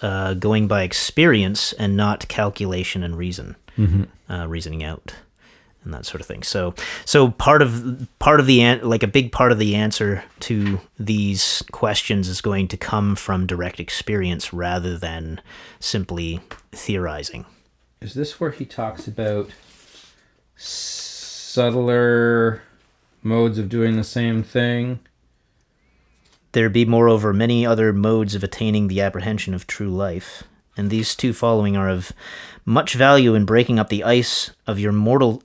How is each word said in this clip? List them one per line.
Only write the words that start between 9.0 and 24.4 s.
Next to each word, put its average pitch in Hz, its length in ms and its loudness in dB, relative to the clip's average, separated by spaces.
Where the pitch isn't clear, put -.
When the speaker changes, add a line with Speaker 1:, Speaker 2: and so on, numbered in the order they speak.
Speaker 1:
a 117 60 0
big 120 240 2
part 123 220 4
of 110 40 2
the 107 180 0
answer 104 480 -2
to 101 380 -2
these 101 720 -2
questions 104 560 -2
is 92 140 -6
going 98 260 -2
to 92 100 -8
come 101 380 0
from 92 320 -2
direct 90 320 -6
experience 90 760 -6
rather 87 440 -4
than 80 440 -10
simply 85 600 -6
theorizing. 82 720 -8
Speaker 2:
Is 107 120 -16
this 147 260 -8
where 160 120 -4
he 131 140 -12
talks 110 420 -10
about 107 420 -4
subtler 120 2000 0
modes 113 340 2
of 104 120 -4
doing 113 260 2
the 110 80 0
same 113 400 -2